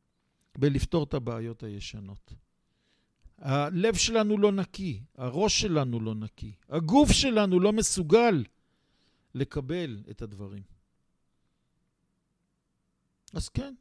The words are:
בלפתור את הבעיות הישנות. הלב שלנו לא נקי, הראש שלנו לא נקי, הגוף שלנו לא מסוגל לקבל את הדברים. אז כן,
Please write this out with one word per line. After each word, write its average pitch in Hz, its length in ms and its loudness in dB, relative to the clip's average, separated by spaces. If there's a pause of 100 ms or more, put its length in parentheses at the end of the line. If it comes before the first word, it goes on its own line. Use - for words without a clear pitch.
(580)
בלפתור 143 460 0
את 139 100 -6
הבעיות 117 500 -6
הישנות. 101 720 -14 (1040)
הלב 165 580 0
שלנו 214 420 2
לא 202 140 4
נקי, 180 520 -6 (120)
הראש 135 460 -2
שלנו 143 380 0
לא 110 160 -4
נקי, 107 380 -12 (160)
הגוף 170 420 4
שלנו 208 480 4
לא 202 140 4
מסוגל 196 720 4 (920)
לקבל 139 760 -6
את 107 120 -16
הדברים. 101 420 -14 (2750)
אז - 160 -6
כן, 269 320 -8